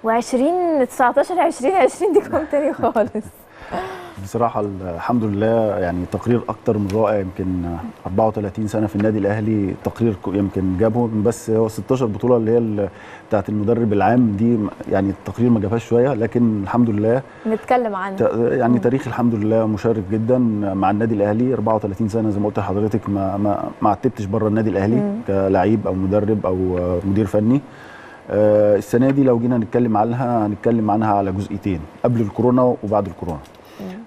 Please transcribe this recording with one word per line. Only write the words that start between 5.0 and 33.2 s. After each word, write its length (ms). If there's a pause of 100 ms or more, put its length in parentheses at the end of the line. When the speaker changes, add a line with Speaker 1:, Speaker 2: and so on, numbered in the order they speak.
Speaker 2:
لله، 540
يعني 340
تقرير 360
أكتر 300
من 160
رائع، 260
يمكن 560 (300)
أربعة 220
وثلاثين 400
سنة 180
في 100
النادي 220
الأهلي، 560 (100)
تقرير 300 (100)
ك-، 40
يمكن 500
جابه، 320 (140)
بس 260
هو 180
ستاشر 380
بطولة 300
اللي 140
هي 80
ال-، 300 (400)
بتاعة 200
المدرب 440
العام 400
دي، 120
م-، 260 (200)
يعني 200
التقرير 400
ما 100
جابهاش 240
شوية، 300
لكن 480
الحمد 280
لله 320 (240)
Speaker 1:
نتكلم 480
عنه. 220
Speaker 2:
ت-، 140 (200)
يعني 220
Speaker 1:
مم. 60
Speaker 2:
تاريخ 280
الحمد 280
لله 320
مشرف 460
جدًا 260 (360)
مع 160
النادي 240
الأهلي، 400
أربعة 200
وثلاثين 340
سنة 220
زي 100
ما 60
قلت 120
لحضرتك، 500
ما، 280
ما، 340 (120)
ما 80
عتبتش 340
بره 240
النادي 220
الأهلي 260
Speaker 1:
مم. 300
Speaker 2:
كلاعب 600
أو 80
مدرب 520
أو 100 (480)
مدير 220
فني. 340 (680)
آه، 460
السنة 340
دي 140
لو 140
جينا 200
نتكلم 380
عنها، 500
هنتكلم 440
عنها 240
على 180
جزئيتين، 480 (240)
قبل 160
الكورونا 540 (100)
وبعد 220
الكورونا. 320 (420)